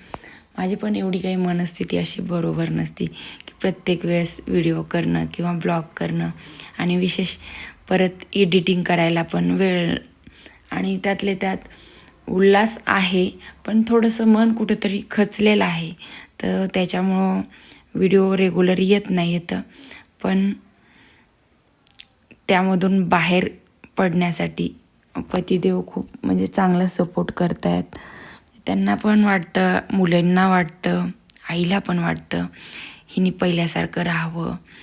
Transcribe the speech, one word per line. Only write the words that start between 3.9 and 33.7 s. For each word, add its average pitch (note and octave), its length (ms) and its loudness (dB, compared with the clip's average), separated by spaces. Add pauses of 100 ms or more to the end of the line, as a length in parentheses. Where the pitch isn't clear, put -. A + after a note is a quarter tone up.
वेळेस E3+ 420 -2
व्हिडिओ E3 360 0
करणं E3 500 -2
किंवा F3 180 -4
ब्लॉग E3+ 300 -2 (160)
करणं. E3 320 -4 (480)
आणि F3 180 0
विशेष F3+ 400 -2 (540)
परत F#3 440 0
एडिटिंग F3+ 500 2
करायला E3+ 380 0
पण F3 300 -2
वेळ, F3+ 460 0 (720)
आणि F#3 320 -2
त्यातले G3 320 -2
त्यात F#3+ 220 -4 (720)
उल्हास G3 560 4
आहे F#3 460 2 (340)
पण A3 220 2
थोडंसं A3+ 400 4
मन A3 260 6
कुठंतरी G#3 480 -2 (100)
खचलेलं G3 540 2
आहे, E3 260 -4 (520)
तर F#3 300 -2
त्याच्यामुळं F#3+ 680 0 (540)
व्हिडिओ F#3+ 420 4
रेग्युलर F3+ 420 4
येत G3 300 4
नाही F3 240 0
येतं. F3 280 -4 (600)
पण F#3+ 300 0 (1900)
त्यामधून F#3+ 600 2
बाहेर F3+ 400 2 (480)
पडण्यासाठी F3 840 -2 (360)
पतिदेव F3+ 720 -2
खूप - 220 -8 (140)
म्हणजे F#3 240 0
चांगला F3+ 400 2
सपोर्ट F3 440 -2
करतायत. F3 520 -2 (840)
त्यांना G3 300 0
पण G#3+ 280 4
वाटतं, F#3 560 2 (140)
मुलींना F3+ 560 4
वाटतं, F3+ 580 0 (420)
आईला F3 300 0
पण F3+ 200 -2
वाटतं D#3+ 460 -4 (640)
हिने F#3 220 0
पहिल्यासारखं E3+ 720 -2